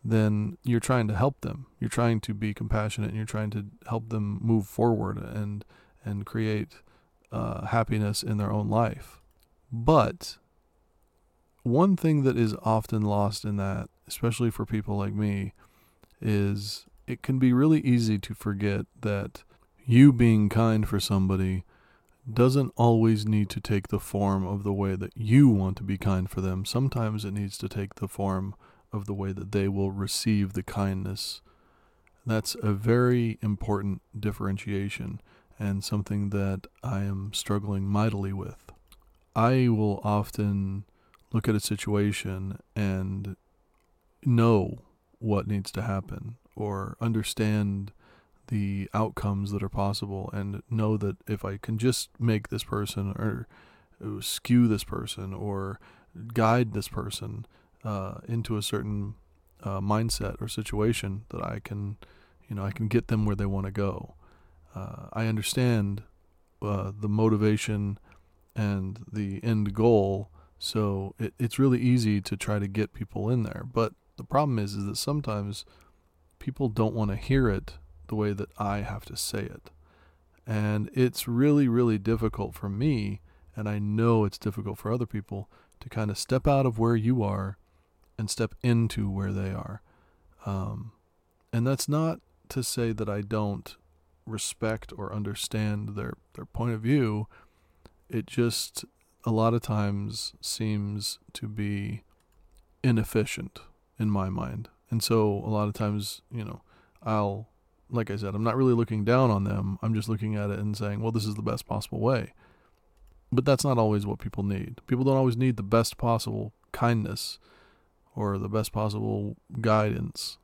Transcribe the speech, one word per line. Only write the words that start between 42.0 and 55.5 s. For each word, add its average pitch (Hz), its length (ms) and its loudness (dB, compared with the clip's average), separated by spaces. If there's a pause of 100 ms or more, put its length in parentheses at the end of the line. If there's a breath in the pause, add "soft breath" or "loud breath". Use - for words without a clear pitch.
and 95 600 -2 (880)
know 117 560 6 (400)
what 104 280 0
needs 101 240 -2
to 95 100 -6
happen 113 560 -6 (180)
or 98 460 -4
understand 107 880 0 (560 soft breath)
the 98 460 -2
outcomes 101 580 -2
that 101 120 -2
are 98 60 -4
possible 98 640 -4
and 101 360 -6
know 110 280 2
that 101 180 -2 (120)
if 107 180 -4
I 98 120 -6
can 110 200 -4
just 120 320 0 (100)
make 107 300 0
this - 140 -6
person 101 540 -4
or 110 300 -4 (760 soft breath)
skew 120 460 4
this 107 160 2
person - 500 -8
or 98 460 -6 (540 loud breath)